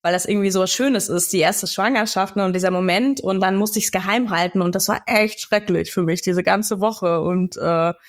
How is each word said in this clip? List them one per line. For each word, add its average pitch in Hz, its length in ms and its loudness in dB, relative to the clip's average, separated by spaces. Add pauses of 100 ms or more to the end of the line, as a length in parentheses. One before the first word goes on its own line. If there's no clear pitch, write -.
weil 175 120 2
das 180 120 -2
irgendwie 202 240 2
so 185 120 2
was 185 100 0
Schönes 247 380 0
ist, 175 240 0
die 185 60 2
erste 175 280 0
Schwangerschaft, 208 680 -2
ne, 196 100 0
und 185 80 0
dieser 185 180 0
Moment. 185 500 0
Und 190 200 0
dann 190 160 2
musste 208 220 0
ich's - 120 -4
geheim 208 380 -2
halten 180 320 0
und 175 140 0
das 185 120 0
war - 200 -2
echt 214 340 0
schrecklich 196 500 -2
für 185 120 0
mich, 165 180 0
diese 180 200 0
ganze 196 380 0
Woche. 185 420 0
Und, 180 360 -2
äh, 165 360 0 (160)